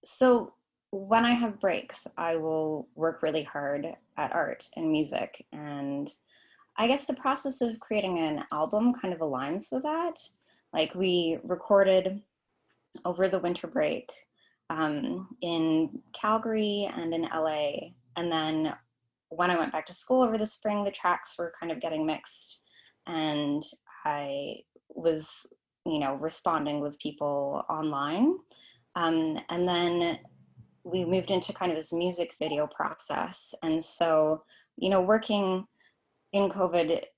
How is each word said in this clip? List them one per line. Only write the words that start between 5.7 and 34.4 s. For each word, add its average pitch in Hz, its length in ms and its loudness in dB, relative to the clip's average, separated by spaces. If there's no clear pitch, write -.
I 220 100 2
guess 277 180 2
the 294 80 -4
process 269 460 -4
of 226 220 -2
creating 196 360 -2
an 160 360 -2
album 208 400 2
kind 190 200 -2
of 165 60 -8
aligns 147 520 -2
with 262 120 -4
that. 320 340 -2
Like, 156 220 0
we 180 480 2
recorded 190 760 4
over 180 240 2
the 185 120 2
winter 175 280 -2
break, 160 420 0
um, 156 580 -2
in 160 600 2
Calgary 214 840 0
and 165 180 -2
in 165 120 0
L 160 220 0
A. 151 460 -2
And 170 160 -2
then 156 420 0
when 180 220 0
I 175 60 4
went 151 160 0
back 156 140 -4
to 180 60 -14
school 254 300 2
over 226 140 2
the 214 80 0
spring, 208 380 -2
the 202 80 -2
tracks - 460 -2
were 170 220 -4
kind 170 120 -4
of 156 80 -4
getting 156 260 -2
mixed. - 540 -6
And 151 580 -2
I 143 520 -4
was, 160 560 -2
you 156 140 0
know, 139 160 0
responding 151 640 -2
with 147 200 -6
people 143 720 -2
online. 156 680 2
Um, 160 420 2
and 175 180 2
then 175 520 2
we 180 220 -2
moved 180 260 2
into 190 220 0
kind 180 180 -2
of 156 60 0
this 160 160 -6
music 175 460 0
video 151 280 0
process. - 840 -6
And 160 180 2
so, 156 600 2